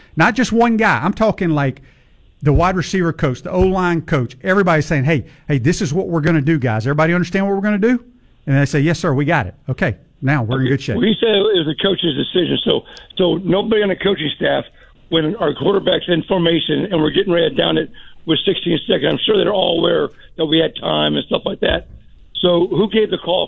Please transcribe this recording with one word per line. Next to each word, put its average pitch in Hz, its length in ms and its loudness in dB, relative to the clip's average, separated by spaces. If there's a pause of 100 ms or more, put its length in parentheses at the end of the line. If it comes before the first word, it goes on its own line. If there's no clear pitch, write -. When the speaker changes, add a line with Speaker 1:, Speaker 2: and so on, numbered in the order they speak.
(180)
Speaker 1:
not 196 180 4
just 254 160 0
one 233 240 4
guy. 208 260 2
I'm 180 120 0
talking, 196 380 0
like, 143 300 0 (600)
the 147 100 2
wide 170 240 4
receiver 175 380 0
coach, 135 280 -2
the - 100 -10
O-line 180 500 2
coach, 135 420 -2
everybody's 185 420 2
saying, 139 200 0
"Hey, 151 220 0 (200)
hey, 147 100 0
this 139 240 0
is 147 120 -2
what 185 160 -2
we're 165 100 0
gonna 160 220 2
do, 151 180 2
guys. 110 260 -2
Everybody 156 280 2
understand 180 340 0
what 202 80 0
we're 196 60 -2
gonna 208 160 0
do?" 233 260 2 (420)
And 139 120 2
they 143 80 4
say, 143 160 0
"Yes, 160 180 2
sir, 180 140 0
we 139 100 0
got 139 240 0
it." 90 80 -12 (140)
Okay, 131 260 -2 (260)
now 135 220 0
we're 117 140 -2
in 131 60 0
Speaker 2:
Okay. 127 80 0
Speaker 1:
good 135 100 0
shape. 107 160 -4
Speaker 2:
Well, 123 80 2
he 220 120 2
said 233 120 0
it 208 100 4
was 196 260 2
the 151 160 -4
coach's 180 360 0
decision. 143 480 -2
So, 151 180 0 (320)
so 175 220 2
nobody 202 440 0
on 208 60 0
the 185 80 0
coaching 175 400 -2
staff, 139 300 -2 (440)
when 165 280 0
our 156 160 0
quarterback's 180 540 0
in 170 160 0
formation 156 680 0
and 165 100 0
we're 151 100 0
getting 190 200 0
ready 170 180 2
to 139 60 -10
down 165 220 0
it 156 120 -4 (360)
with 156 200 0
sixteen 170 320 -2 (100)
seconds, 147 260 0
I'm 147 120 -4
sure 214 120 2
they're 185 160 0
all 175 260 0
aware 165 300 0 (280)
that 160 80 -2
we 156 120 0
had 160 180 0
time 151 400 -2
and 143 100 -4
stuff - 200 -4
like - 160 -6
that. - 260 -2 (540)
So 175 260 2
who 190 220 0
gave 214 200 0
the 175 100 -6
call 175 280 -4